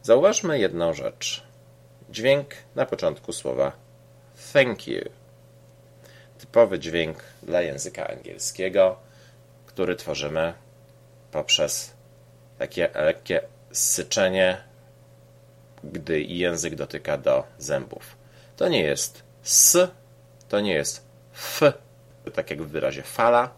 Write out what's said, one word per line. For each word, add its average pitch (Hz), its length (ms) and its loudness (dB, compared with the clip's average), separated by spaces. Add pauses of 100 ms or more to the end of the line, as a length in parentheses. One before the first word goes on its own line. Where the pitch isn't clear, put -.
Zauważmy 151 560 4
jedną 85 360 0
rzecz. - 480 -8 (680)
Dźwięk 135 400 2 (240)
na - 120 0
początku - 460 -4
słowa 65 400 -2 (800)
thank 127 360 2
you. 50 120 -4 (1400)
Typowy 101 400 4
dźwięk 80 400 -2 (240)
dla 87 180 0
języka 71 460 -6
angielskiego, 92 920 0 (720)
który 90 300 -2
tworzymy 78 580 -4 (760)
poprzez - 600 -2 (680)
takie 82 360 -2
lekkie 80 460 0 (320)
syczenie, 92 920 0 (1200)
gdy 76 380 -4
język 85 520 -2
dotyka 73 440 -6
do 65 260 2 (140)
zębów. 67 580 -8 (400)
To - 120 0
nie 143 120 2
jest - 420 -4 (220)
s, - 320 4 (720)
to 104 120 0
nie 101 140 0
jest - 320 -4 (280)
f, - 260 -8 (720)
tak - 160 -6
jak 76 120 -6
w 76 60 -8
wyrazie 69 340 -4
fala. 120 560 2